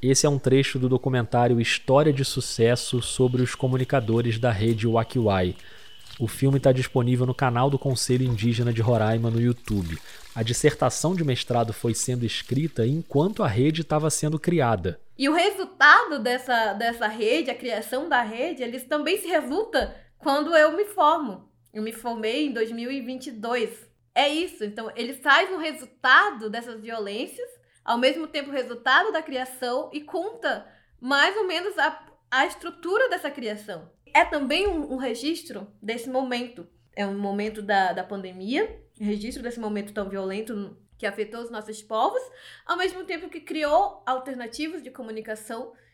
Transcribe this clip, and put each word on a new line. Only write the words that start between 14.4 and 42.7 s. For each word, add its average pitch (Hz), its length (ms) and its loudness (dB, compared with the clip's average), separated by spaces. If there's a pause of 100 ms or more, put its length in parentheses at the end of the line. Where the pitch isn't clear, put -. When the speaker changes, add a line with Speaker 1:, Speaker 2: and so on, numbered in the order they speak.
Speaker 2:
E 269 120 2
o 302 40 4
resultado 349 880 4
dessa, 240 540 0
dessa 233 340 -2
rede, 233 440 0
a 233 40 -4
criação 240 540 -4
da 254 120 4
rede, 247 420 -4
eles 247 200 -8
também 302 340 -2
se 381 100 -6
resulta 311 680 -2 (220)
quando 302 380 0
eu 311 200 6
me 403 100 0
formo. 302 640 2 (220)
Eu 214 120 -8
me 220 100 -6
formei 233 540 -4
em 269 40 -4
dois 226 200 -2
mil 233 200 -6
e 277 80 -4
vinte 254 280 -10
e 285 40 -12
dois. 226 380 -4 (440)
É 247 140 4
isso, 311 380 -4
então 208 280 -8
ele 240 200 -6
faz 302 400 6
um 370 40 -4
resultado 269 920 2
dessas 233 320 -8
violências, 226 680 -8 (340)
ao - 160 0
mesmo 302 300 2
tempo 285 220 -6
o 277 40 -8
resultado 262 600 2
da 311 80 0
criação, 254 720 -4
e 294 80 -8
conta 330 680 -6 (320)
mais 285 380 2
ou 415 100 0
menos 359 300 -4
a, 302 200 0 (320)
a 262 160 2
estrutura 359 640 -2
dessa 349 220 -4
criação. 208 580 -10 (240)
É 330 120 6
também 311 420 0
um, 302 280 -4
um - 20 -6
registro 254 680 -6 (160)
desse 233 280 -8
momento. 247 580 -4 (260)
É 202 140 -4
um 196 100 -4
momento 208 440 -4
da, 196 320 2
da 185 100 -4
pandemia, 196 800 -6 (180)
registro 214 420 -4
desse 233 200 -8
momento 208 320 -6
tão 202 160 -6
violento 196 680 -8 (220)
que - 80 -10
afetou 214 360 -8
os 233 80 -12
nossos 214 320 -12
povos, 277 400 0 (440)
ao 349 100 -2